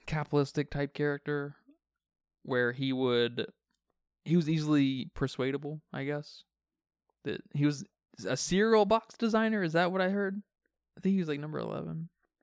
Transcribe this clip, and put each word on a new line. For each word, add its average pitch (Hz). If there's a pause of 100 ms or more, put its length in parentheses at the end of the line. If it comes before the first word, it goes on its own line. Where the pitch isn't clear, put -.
capitalistic 147
type 143
character 143 (880)
where 123
he 135
would, 120 (760)
he 156
was 156
easily 147
persuadable, 139 (120)
I 135
guess. 147 (800)
That - (120)
he 143
was 147 (400)
a -
cereal 214
box 220
designer, 220
is 160
that 175
what 190
I 185
heard? 196 (560)
I -
think 190
he 190
was, 160
like, 143
number 151
eleven 160 (340)